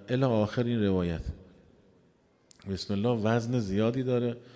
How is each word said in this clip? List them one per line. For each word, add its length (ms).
الی 140
آخر 400
این 200
روایت.» 380
بسم 220
الله 300
وزن 360
زیادی 440
داره. 340